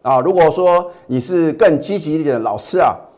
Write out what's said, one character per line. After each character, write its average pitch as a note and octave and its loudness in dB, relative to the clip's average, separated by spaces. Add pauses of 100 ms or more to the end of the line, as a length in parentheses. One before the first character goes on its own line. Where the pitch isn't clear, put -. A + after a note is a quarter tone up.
啊， B2+ 0
如 D#3+ 0
果 E3+ 4
说 F3 0 (160)
你 B2+ -4
是 E3 0
更 E3 4
积 G3 -6
极 D#3 -6
一 D#3+ -2
点 C#3+ -2
的 A2+ -2
老 G#2+ -4
师 E3+ -6
啊 C#3 2 (240)